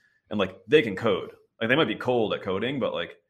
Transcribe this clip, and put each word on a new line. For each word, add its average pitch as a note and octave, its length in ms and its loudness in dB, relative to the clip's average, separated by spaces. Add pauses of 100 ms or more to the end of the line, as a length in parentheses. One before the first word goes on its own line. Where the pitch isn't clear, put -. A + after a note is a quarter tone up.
(300)
and, G#2 100 -2
like, F#2 160 -2 (120)
they D3+ 160 6
can G2 120 -4
code. G2+ 360 0 (280)
Like, A2+ 100 0
they C3 60 2
might D3+ 120 2
be G#2 80 -2
cold A2 380 0
at D#2 100 -4
coding, A2+ 360 -4
but, G2 140 -2
like, E2+ 240 -8 (120)